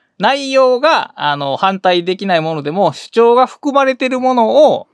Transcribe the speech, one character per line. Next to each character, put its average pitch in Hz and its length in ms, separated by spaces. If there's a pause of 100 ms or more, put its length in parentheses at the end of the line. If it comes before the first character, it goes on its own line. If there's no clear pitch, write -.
(200)
内 269 320
容 254 280
が、 285 360
あ 147 200
の、 139 220
反 190 220
対 180 240
で 185 140
き 196 100
な 180 80
い 160 60
も 160 120
の 151 80
で 147 100
も、 180 220
主 - 160
張 233 260
が 247 120
含 285 260
ま 277 120
れ 262 100
て 254 120
る 254 120
も 254 160
の 240 360
を、 - 220